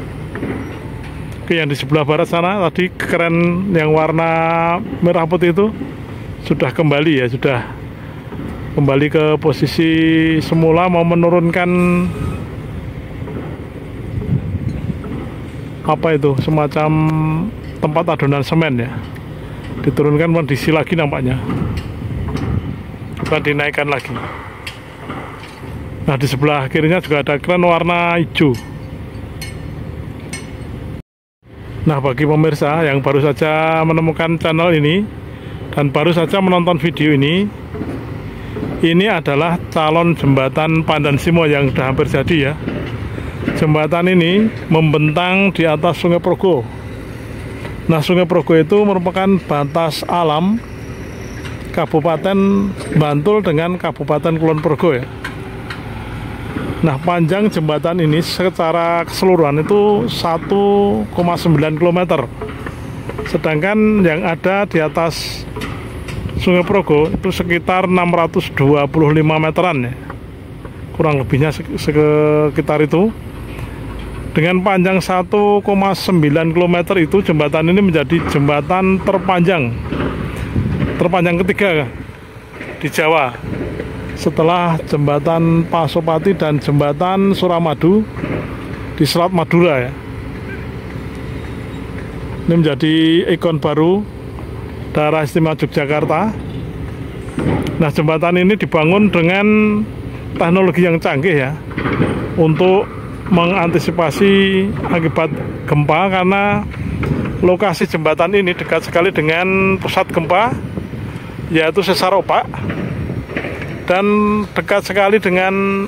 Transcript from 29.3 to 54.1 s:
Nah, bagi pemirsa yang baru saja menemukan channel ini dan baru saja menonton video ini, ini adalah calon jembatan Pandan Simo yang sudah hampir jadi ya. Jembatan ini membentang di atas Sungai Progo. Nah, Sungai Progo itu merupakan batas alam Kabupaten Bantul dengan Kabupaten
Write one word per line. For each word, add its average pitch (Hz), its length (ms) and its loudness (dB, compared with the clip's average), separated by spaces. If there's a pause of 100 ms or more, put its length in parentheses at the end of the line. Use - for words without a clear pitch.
Nah, 147 80 2
bagi 135 240 0
pemirsa 151 640 2
yang 139 160 2
baru 139 160 2
saja 156 640 2
menemukan 165 560 2
channel 165 400 2
ini 156 240 2 (720)
dan 143 160 0
baru 156 240 2
saja 165 240 0
menonton 180 400 2
video 151 400 2
ini, 170 320 2 (1400)
ini 175 240 4
adalah 165 480 0 (160)
calon 165 400 4
jembatan 143 720 2
Pandan 147 320 2
Simo 165 320 2
yang 139 240 2
sudah 131 160 0
hampir 135 160 2
jadi 135 320 0 (140)
ya. - 20 -4 (1040)
Jembatan 156 480 2
ini 185 480 4 (160)
membentang 160 800 4
di 165 160 2
atas 156 320 2
Sungai 175 240 2
Progo. 170 400 2 (1300)
Nah, 156 160 2
Sungai 180 240 2
Progo 170 240 2
itu 165 320 4
merupakan 190 640 2
batas 147 560 -2
alam 175 560 2 (1120)
Kabupaten 190 960 0 (320)
Bantul 151 400 2
dengan 170 400 0
Kabupaten 156 560 0